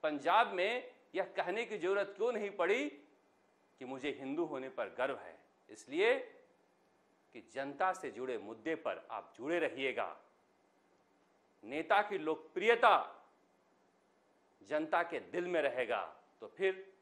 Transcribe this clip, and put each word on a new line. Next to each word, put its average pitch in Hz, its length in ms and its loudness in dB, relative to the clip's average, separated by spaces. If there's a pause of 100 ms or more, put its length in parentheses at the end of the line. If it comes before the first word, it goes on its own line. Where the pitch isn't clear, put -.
पंजाब 165 460 4
में 202 460 -2 (200)
यह 180 100 0
कहने 180 400 -2
की 214 140 -6
जरूरत 208 380 0
क्यों 233 160 0
नहीं 208 180 -4
पड़ी 214 400 2 (880)
कि 131 60 -12
मुझे 135 360 -6
हिंदू 143 240 -2
होने 135 240 -6
पर 120 200 -4
गर्व 123 300 -2
है? 90 200 -16 (320)
इसलिए 190 480 2 (1120)
कि 113 200 -16
जनता 143 400 -2
से 160 180 -6
जुड़े 123 280 -4
मुद्दे 110 360 -4
पर 107 360 -4
आप 107 260 -10
जुड़े 151 220 -2
रहिएगा। 117 640 -2 (1400)
नेता 156 380 2
की 208 160 -4
लोकप्रियता 190 1040 4 (1400)
जनता 156 400 0
के 160 180 -4
दिल 175 260 -4
में 175 160 2
रहेगा, 120 540 0 (240)
तो 110 60 -14
फिर 190 560 -4